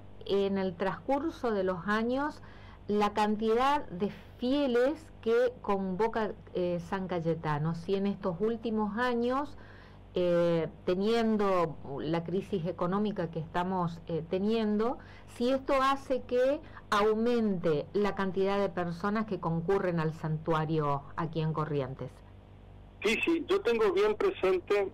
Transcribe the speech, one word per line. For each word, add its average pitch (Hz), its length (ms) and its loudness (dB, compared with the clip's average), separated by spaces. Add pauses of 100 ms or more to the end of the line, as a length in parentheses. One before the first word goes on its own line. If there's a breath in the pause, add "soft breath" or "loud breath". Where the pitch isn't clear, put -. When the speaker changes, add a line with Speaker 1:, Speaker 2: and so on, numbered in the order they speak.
(260)
Speaker 1:
en 196 320 2
el 190 180 -2
transcurso 254 760 -2
de 196 120 0
los 180 220 -2
años 240 560 -2 (460 loud breath)
la 208 260 2
cantidad 220 720 2
de 190 240 -4 (280)
fieles 262 680 2 (160)
que 240 400 4
convoca, 196 720 0 (200)
eh, 175 280 0 (100)
San 190 180 -2
Cayetano? 160 640 0
Si 170 200 -4
en 196 120 2
estos 196 340 -2
últimos 220 580 0
años, 247 580 0 (600 loud breath)
eh, 170 520 4 (160)
teniendo 196 920 2 (240)
la 151 220 0
crisis 170 440 -2
económica 185 640 -2
que 165 100 -6
estamos, 175 640 -2
eh, 160 220 -4
teniendo, 214 720 0 (380 loud breath)
si 240 140 0
esto 269 320 0
hace 269 400 0
que 254 380 2 (300 loud breath)
aumente 214 1040 2
la 196 200 0
cantidad 196 440 0
de 196 100 2
personas 190 580 -2
que 180 140 -4
concurren 170 580 0
al 156 160 0
santuario 156 880 0 (140)
aquí 165 240 -4
en 156 120 0
Corrientes. 143 580 -4 (920)
Speaker 2:
Sí, 220 220 0
sí, 170 240 2
yo 196 120 4
tengo 415 320 4
bien 214 220 4
presente 190 800 2